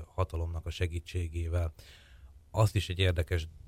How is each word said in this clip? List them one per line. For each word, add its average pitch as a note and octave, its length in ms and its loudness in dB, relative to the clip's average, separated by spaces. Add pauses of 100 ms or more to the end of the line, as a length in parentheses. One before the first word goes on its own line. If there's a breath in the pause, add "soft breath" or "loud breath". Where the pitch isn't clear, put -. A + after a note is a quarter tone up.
hatalomnak E2 640 -4
a E2+ 40 -6
segítségével. E2+ 1000 -2 (800 loud breath)
Azt A2 240 4
is F#2+ 140 2
egy F2+ 100 -4
érdekes E2+ 500 2 (200)